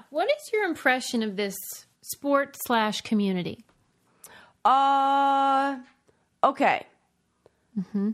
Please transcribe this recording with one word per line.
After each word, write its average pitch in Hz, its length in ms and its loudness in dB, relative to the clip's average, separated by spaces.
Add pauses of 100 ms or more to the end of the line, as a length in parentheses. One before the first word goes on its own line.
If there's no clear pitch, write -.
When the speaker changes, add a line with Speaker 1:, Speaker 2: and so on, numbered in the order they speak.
Speaker 1:
What 330 200 -2
is 605 240 -4
your 427 100 0
impression 254 580 0
of 214 140 -4
this 196 200 -4 (460)
sport 277 640 -2
slash 220 360 0
community? 196 600 -2 (1000)
Speaker 2:
Uh, 277 1120 2 (680)
okay. 214 420 2 (920)
Speaker 1:
Mm-hmm. 202 340 -4